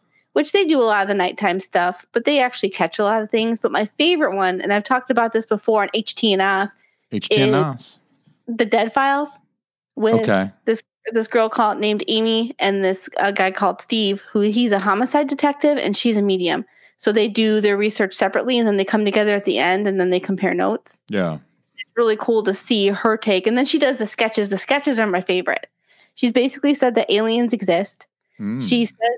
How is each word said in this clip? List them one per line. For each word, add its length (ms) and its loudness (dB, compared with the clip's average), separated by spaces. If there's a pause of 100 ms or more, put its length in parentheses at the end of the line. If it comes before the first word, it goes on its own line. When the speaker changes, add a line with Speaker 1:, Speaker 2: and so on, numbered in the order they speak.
(340)
Speaker 1:
which 180 0
they 140 4
do 140 2
a 40 4
lot 180 2
of 60 -2
the 80 0
nighttime 440 -2
stuff, 520 -2
but 140 -2
they 140 2
actually 300 -2
catch 300 -4
a 40 2
lot 200 0
of 80 -8
things. 280 0
But 120 -2
my 140 0
favorite 500 0
one, 260 0
and 100 -2
I've 120 0
talked 260 -2
about 240 0
this 140 -2
before 360 0
on 120 -4
H 180 -2
T 200 0
and 80 2
Us, 340 0 (360)
Speaker 2:
H 180 -6
T 80 4
N 120 4
Speaker 1:
is 40 4
Speaker 2:
NAS. 460 -2 (480)
Speaker 1:
The 180 -2
Dead 280 0
Files 460 0 (560)
with 260 2
Speaker 2:
Okay. 300 0 (140)
Speaker 1:
this, 180 0 (280)
this 160 0
girl 220 0
called, 300 0
named 280 0
Amy 520 0
and 240 0
this, 340 -2
uh, 140 0
guy 200 0
called 300 -2
Steve, 400 -2 (100)
who 100 0
he's 300 2
a 80 2
homicide 480 0
detective 500 0
and 200 -2
she's 200 2
a 40 2
medium. 440 0 (320)
So 140 2
they 160 2
do 340 2
their 160 2
research 360 0
separately 440 0
and 100 2
then 100 2
they 80 0
come 200 0
together 300 2
at 100 -4
the 120 0
end 300 0
and 120 0
then 100 2
they 100 0
compare 340 -2
notes. 460 -2 (100)
Speaker 2:
Yeah. 300 -2 (380)
Speaker 1:
It's 180 -16
really 220 2
cool 260 0
to 100 0
see 360 0
her 280 0
take. 300 0
And 100 2
then 80 2
she 140 -2
does 200 0
the 80 -4
sketches. 420 -2
The 80 -2
sketches 420 0
are 80 0
my 140 0
favorite. 480 -4 (460)
She's 160 0
basically 420 2
said 220 2
that 160 2
aliens 420 2
exist. 540 -2 (320)
Speaker 2:
Mm. 280 -4
Speaker 1:
She 180 2
said 120 -4 (200)